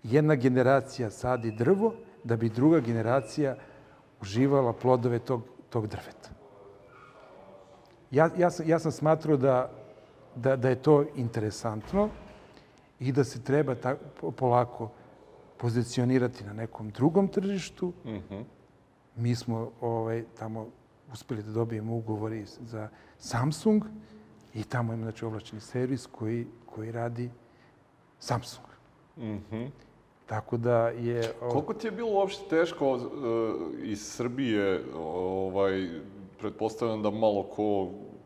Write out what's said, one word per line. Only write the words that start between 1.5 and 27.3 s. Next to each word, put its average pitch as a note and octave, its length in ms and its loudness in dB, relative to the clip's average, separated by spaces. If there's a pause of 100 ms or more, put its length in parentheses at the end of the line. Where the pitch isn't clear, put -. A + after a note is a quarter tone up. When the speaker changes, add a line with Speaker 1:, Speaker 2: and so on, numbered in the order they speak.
Speaker 1:
drvo G3 420 4 (300)
da A#2 120 2
bi A2+ 120 2
druga C#3+ 320 6
generacija B2 760 0 (680)
uživala B2 500 4
plodove A#2+ 460 2
tog, A#2+ 240 -2 (280)
tog G#2+ 160 0
drveta.” - 440 -12 (1800)
Ja, D#3 240 6
ja F3 160 4
sam, E3 180 -4
ja D#3+ 100 6
sam D#3 140 0
smatrao D#3 440 4
da, B2+ 340 4 (680)
da, C3 200 2
da B2+ 120 2
je B2 140 2
to D3 220 8 (120)
interesantno A#2 920 -2 (920)
i C3 120 -2
da C3 120 4
se A#2+ 180 -6
treba C#3 320 2
ta-, B2+ 220 -2 (240)
po-, D#3+ 100 -4
polako A#2+ 600 2 (680)
pozicionirati A#2+ 880 0
na G2+ 80 -10
nekom G#2+ 380 -10
drugom C#3 380 4
tržištu. F3 640 -4 (120)
Speaker 2:
Mhm. G2+ 380 -10 (760)
Speaker 1:
Mi A#2+ 180 2
smo, A#2 440 -4
ovaj, A2+ 460 -2 (100)
tamo A2 320 -8 (460)
uspeli A2+ 300 -8
da G#2+ 100 -10
dobijemo A2+ 420 -2
ugovor A2 380 -4
i A2 140 -8
za A2+ 420 -12 (300)
Samsung D#3+ 640 2 (720)
i G#2+ 100 -8
tamo A#2 280 -2
ima, A2+ 100 -6
znači, A2+ 220 -8
ovlašćeni G#2+ 360 -10
servis B2+ 480 -4
koji, A#2 380 -4 (200)
koji A2+ 260 -10
radi A#2+ 380 -4 (880)